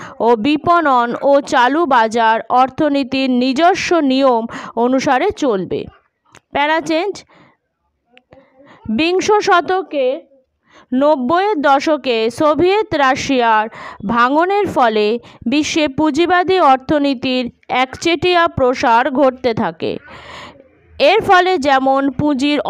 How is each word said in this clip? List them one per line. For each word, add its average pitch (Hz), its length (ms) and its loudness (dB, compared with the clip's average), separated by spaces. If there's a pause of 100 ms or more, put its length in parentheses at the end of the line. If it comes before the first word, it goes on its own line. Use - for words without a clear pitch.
(200)
ও 220 160 2
বিপণন 285 720 2 (140)
ও 277 180 2
চালু 285 460 0
বাজার 226 520 2 (120)
অর্থনীতির 269 800 0
নিজস্ব 262 600 0 (100)
নিয়ম 262 420 2 (340)
অনুসারে 254 520 0 (140)
চলবে। 190 380 -2 (720)
প্যারা 302 280 0
চেঞ্জ। 320 340 -4 (1800)
বিংশ 349 280 0 (200)
শতকে 349 600 0 (840)
নব্বইয়ের 302 680 0
দশকে 277 560 0 (200)
সোভিয়েত 349 560 2
রাশিয়ার 254 720 0 (400)
ভাঙনের 302 680 2
ফলে 220 320 2 (400)
বিশ্বে 294 420 0
পুঁজিবাদী 330 680 0 (140)
অর্থনীতির 262 720 -2 (240)
একচেটিয়া 330 800 0
প্রসার 254 640 0
ঘটতে 254 440 0
থাকে। 170 380 -4 (1160)
এর 415 80 2 (100)
ফলে 370 240 4 (160)
যেমন 269 340 2 (160)
পুঁজির 294 400 0 (120)